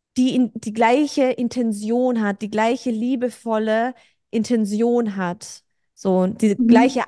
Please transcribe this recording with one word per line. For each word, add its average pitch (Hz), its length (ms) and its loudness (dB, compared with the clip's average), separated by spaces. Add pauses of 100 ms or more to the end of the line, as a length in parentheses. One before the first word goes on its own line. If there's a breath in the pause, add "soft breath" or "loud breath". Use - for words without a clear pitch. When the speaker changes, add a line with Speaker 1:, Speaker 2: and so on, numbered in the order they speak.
(160)
Speaker 1:
die 254 200 2
in-, 254 180 0
die 226 200 -8
gleiche 262 500 2
Intention 233 960 -2
hat, 202 200 -2
die 208 80 -8
gleiche 226 400 -2
liebevolle 226 1040 -2 (360 soft breath)
Intention 226 840 0
hat, - 460 -8 (320)
so 185 340 0
die 208 300 0
Speaker 2:
Mhm. 254 80 2
Speaker 1:
gleiche 254 420 4